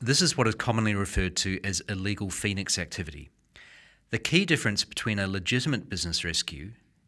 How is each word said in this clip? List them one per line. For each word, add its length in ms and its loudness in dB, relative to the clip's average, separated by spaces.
this 200 2
is 160 2
what 120 4
is 80 2
commonly 400 2
referred 400 0
to 260 0
as 260 -4
illegal 400 -2
Phoenix 480 0
activity. 540 -8
The 80 0
key 260 4
difference 380 2
between 380 -2
a 80 0
legitimate 600 0
business 360 -2
rescue 480 -4